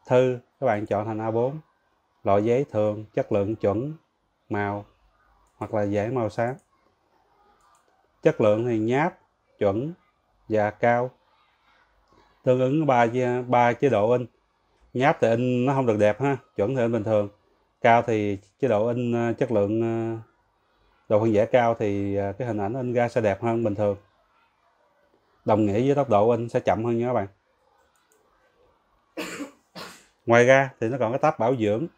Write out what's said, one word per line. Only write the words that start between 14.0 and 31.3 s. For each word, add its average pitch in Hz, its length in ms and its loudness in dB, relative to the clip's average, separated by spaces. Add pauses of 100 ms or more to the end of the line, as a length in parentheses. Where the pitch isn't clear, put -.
in. 123 140 0 (680)
Nháp 139 280 2
thì 117 60 2
in 123 380 0
nó 139 80 0
không 135 120 -2
được 110 120 2
đẹp 104 240 2
ha, 139 160 0 (180)
chuẩn 110 200 -2
thì 131 60 -2
in 113 100 0
bình 113 120 -2
thường. 104 260 0 (520)
Cao 117 200 6
thì 104 360 -2 (220)
chế 139 80 0
độ 107 200 2
in, 120 260 -4
ờ, 117 200 -2
chất 120 180 -4
lượng, 104 300 0
ờ, 113 360 -4 (920)
độ 107 100 4
phân 113 140 2
giải 104 120 4
cao 117 340 2
thì, 101 360 -2
ờ, 98 180 -4
cái 123 140 -8
hình 110 100 -4
ảnh 104 160 -4
in 127 200 -6
ra 120 140 2
sẽ 120 140 0
đẹp 101 200 0
hơn 117 220 -2
bình 104 120 -2
thường. 101 220 -2 (1500)
Đồng 110 200 2
nghĩa 104 200 0
với 139 100 2
tốc 135 140 -2
độ 107 200 4
in 117 200 -2
sẽ 123 100 -2
chậm 107 260 -2
hơn 117 120 -2
nha 120 100 -2
các 127 60 -2
bạn. 101 140 -2 (1900)
<coughs> - 380 -12 (720)
Ngoài 117 200 6
ra 135 240 4 (100)
thì 113 100 -2
nó 131 100 -4
còn 113 120 -2
cái 131 80 -4
tab 151 200 2